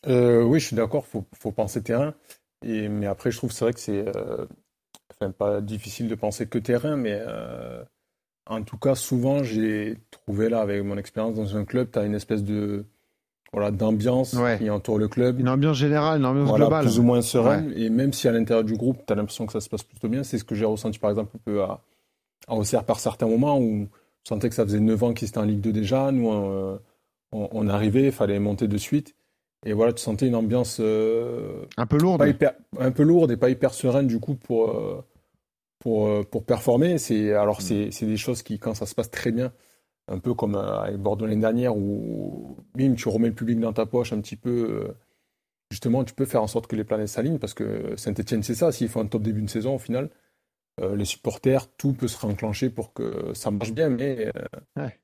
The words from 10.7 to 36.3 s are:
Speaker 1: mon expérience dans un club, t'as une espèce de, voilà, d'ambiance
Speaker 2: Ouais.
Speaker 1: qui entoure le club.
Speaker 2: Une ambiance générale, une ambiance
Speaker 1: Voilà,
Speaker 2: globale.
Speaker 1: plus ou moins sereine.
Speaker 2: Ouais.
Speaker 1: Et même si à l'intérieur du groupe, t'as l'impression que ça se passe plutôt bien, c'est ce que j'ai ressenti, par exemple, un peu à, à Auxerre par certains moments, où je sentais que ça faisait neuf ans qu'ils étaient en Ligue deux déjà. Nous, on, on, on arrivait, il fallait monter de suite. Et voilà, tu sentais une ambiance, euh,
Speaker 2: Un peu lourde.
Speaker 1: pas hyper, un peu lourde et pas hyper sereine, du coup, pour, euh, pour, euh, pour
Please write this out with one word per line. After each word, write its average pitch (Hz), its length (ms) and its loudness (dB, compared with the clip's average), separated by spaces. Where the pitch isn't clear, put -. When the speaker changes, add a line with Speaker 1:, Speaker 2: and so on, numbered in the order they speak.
Speaker 1:
mon 101 140 -4
expérience 110 380 -4
dans 104 220 -4
un 104 80 -2
club, 123 260 -2
t'as 104 140 0
une 104 100 -2
espèce 104 280 -2
de, 104 420 -4
voilà, 104 180 0
d'ambiance 110 600 0
Speaker 2:
Ouais. 120 240 2
Speaker 1:
qui 107 120 -2
entoure 104 280 0
le 107 100 2
club. 123 320 2
Speaker 2:
Une 127 100 2
ambiance 139 280 4
générale, 151 420 2
une 135 60 2
ambiance 135 240 2
Speaker 1:
Voilà, 143 160 6
Speaker 2:
globale. 151 200 4
Speaker 1:
plus 117 140 4
ou 120 40 8
moins 120 180 6
sereine. 117 460 4
Speaker 2:
Ouais. 104 140 -4
Speaker 1:
Et 113 80 0
même 135 240 2
si - 140 0
à 120 40 6
l'intérieur 113 320 4
du 110 120 0
groupe, 123 300 0
t'as 107 100 0
l'impression 104 300 -4
que - 80 -10
ça 107 80 -2
se - 80 -14
passe 110 140 -6
plutôt - 260 -8
bien, 131 140 -2
c'est 131 140 -4
ce 107 60 -4
que 110 120 -6
j'ai 107 100 0
ressenti, 107 340 -2
par 107 120 2
exemple, 104 240 -2
un 110 80 -14
peu 104 200 -2
à, 95 180 -6
à 120 80 -4
Auxerre 110 280 0
par 110 160 0
certains 113 280 -2
moments, 135 320 4
où 107 280 0
je - 60 -20
sentais 113 200 -2
que 113 60 -6
ça 120 100 2
faisait 104 140 2
neuf 110 240 4
ans 120 100 2
qu'ils 113 160 -6
étaient - 80 -6
en 107 60 0
Ligue 104 180 0
deux 110 100 0
déjà. 123 400 2
Nous, 123 180 2
on, 98 500 -2
on, 107 200 -6
on 107 160 -2
arrivait, 107 400 4
il 135 40 4
fallait 101 280 0
monter 101 280 0
de 101 100 0
suite. - 380 -2
Et 107 80 -2
voilà, 113 180 4
tu 117 120 -6
sentais 113 240 0
une 120 80 2
ambiance, 113 440 0
euh, 110 840 0
Speaker 2:
Un 117 100 -2
peu 147 100 4
lourde. 170 220 4
Speaker 1:
pas 143 80 6
hyper, - 260 4
un 127 120 2
peu 147 120 2
lourde 160 280 6
et 113 60 0
pas 127 120 4
hyper 131 240 2
sereine, 135 340 2
du 113 120 0
coup, 135 160 -4
pour, 113 340 0
euh, 107 340 -6
pour, 107 280 2
euh, 104 220 2
pour 113 160 -4